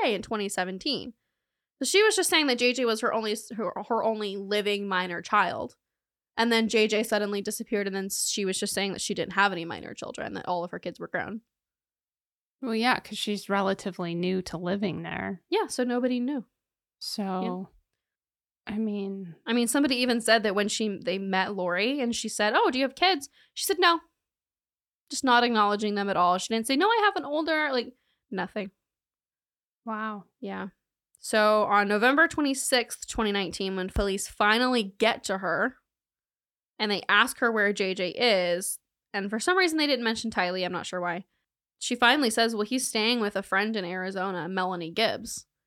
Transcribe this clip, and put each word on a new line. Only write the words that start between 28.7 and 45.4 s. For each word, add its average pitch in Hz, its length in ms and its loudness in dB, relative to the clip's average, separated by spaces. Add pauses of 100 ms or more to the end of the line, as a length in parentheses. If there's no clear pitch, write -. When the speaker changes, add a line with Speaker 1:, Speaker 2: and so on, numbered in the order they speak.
Speaker 2:
Wow. 214 400 -8 (160)
Speaker 1:
Yeah. 196 300 -8 (500)
So 214 440 4
on 202 240 4
November 254 400 6
twenty-sixth, 269 800 0
twenty 214 240 0
nineteen, 190 420 -2
when 185 140 -2
police 196 400 -2
finally 233 560 2
get 214 400 0
to 190 140 -2
her 190 380 -2 (1040)
and 214 140 -2
they 196 160 -2
ask 208 320 4
her 240 100 2
where 208 220 2
J 196 220 -2
J 180 160 -2
is, 185 680 0 (340)
and 202 160 -4
for 214 120 -4
some 359 180 2
reason 330 200 2
they 294 100 2
didn't 240 160 0
mention 226 260 -2
Tylee, 185 340 0
I'm 180 80 -2
not 175 140 -4
sure 185 140 -6
why, 175 240 -4 (560)
she - 160 -4
finally 247 340 6
says, 226 240 2
"Well, 208 120 0
he's 254 200 -2
staying 226 340 0
with 202 140 0
a 190 80 -2
friend 208 320 0
in 202 100 -4
Arizona, 185 640 -4
Melanie 185 440 -4
Gibbs." - 540 -2 (200)